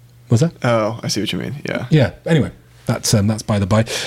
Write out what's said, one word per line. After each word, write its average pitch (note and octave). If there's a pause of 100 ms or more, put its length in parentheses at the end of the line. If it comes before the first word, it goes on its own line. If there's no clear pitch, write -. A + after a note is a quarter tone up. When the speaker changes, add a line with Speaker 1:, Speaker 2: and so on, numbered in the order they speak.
(300)
Speaker 1:
Was A#2
that? E3 (120)
Speaker 2:
Oh, A2+
I -
see -
what -
you F2
mean. G#2+
Yeah. -
Speaker 1:
Yeah. C3 (160)
Anyway, D#3 (360)
that's, -
um, G2+
that's G#2+
by G#2
the G2
by. G#2+ (220)